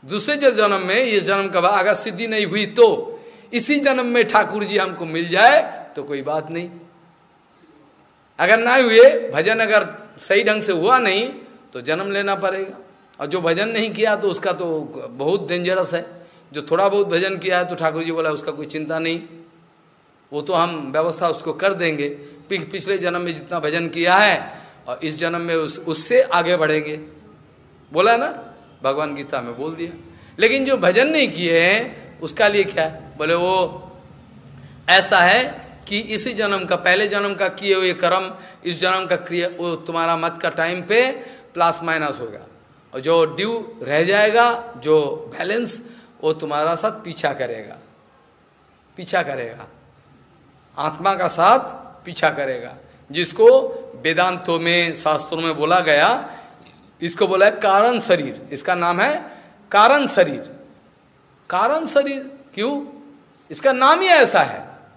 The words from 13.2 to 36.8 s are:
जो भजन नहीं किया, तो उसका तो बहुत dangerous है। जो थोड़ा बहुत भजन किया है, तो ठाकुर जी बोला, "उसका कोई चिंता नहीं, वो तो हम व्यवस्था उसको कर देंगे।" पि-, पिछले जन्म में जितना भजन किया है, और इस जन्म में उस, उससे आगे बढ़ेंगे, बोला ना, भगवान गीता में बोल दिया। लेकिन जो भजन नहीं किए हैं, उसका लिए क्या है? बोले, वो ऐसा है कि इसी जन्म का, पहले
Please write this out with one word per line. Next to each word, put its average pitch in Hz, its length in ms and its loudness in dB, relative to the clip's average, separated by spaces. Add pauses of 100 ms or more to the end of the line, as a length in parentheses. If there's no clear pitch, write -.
जो 175 140 -4
भजन 170 280 0
नहीं 226 240 -4
किया, 214 220 0
तो 202 140 -2
उसका 180 240 -4
तो 165 260 -4 (320)
बहुत 139 360 -4
dangerous 175 460 -2
है। - 300 -10 (300)
जो 147 80 -10
थोड़ा 175 280 2
बहुत 202 180 0
भजन 180 300 0
किया 180 200 0
है, 180 80 0
तो 175 100 -8
ठाकुर 165 280 -2
जी 165 80 -6
बोला, 160 180 -2
"उसका 151 220 -6
कोई 147 140 -10
चिंता 156 340 -6
नहीं, 165 240 -4 (1080)
वो 147 80 -6
तो 151 120 -6
हम 165 380 -2
व्यवस्था 160 380 -2
उसको 160 240 -6
कर 190 200 0
देंगे।" 156 360 -2
पि-, - 640 -10
पिछले 190 260 -4
जन्म 175 240 -4
में 175 120 -6
जितना 156 260 -8
भजन 160 300 -4
किया 170 260 2
है, 196 380 4 (340)
और 127 160 -8
इस 156 160 -6
जन्म 170 220 -4
में 170 140 -4
उस, 156 240 -4
उससे 170 420 0
आगे 175 360 2
बढ़ेंगे, 151 400 -2 (960)
बोला 208 240 4
ना, - 360 -8 (300)
भगवान 143 320 -2
गीता 139 260 -8
में 120 160 -12
बोल 156 180 -8
दिया। 165 220 -12 (420)
लेकिन 254 260 2
जो 269 120 0
भजन 190 300 2
नहीं 294 240 2
किए 165 280 0
हैं, 208 600 -2
उसका 208 280 0
लिए 208 160 2
क्या 170 220 -2
है? - 320 -12
बोले, 156 180 0
वो 180 560 -2 (1000)
ऐसा 190 280 4
है 208 520 2 (180)
कि 202 120 -2
इसी 220 340 -4
जन्म 202 320 -2
का, 180 100 -2
पहले 185 320 2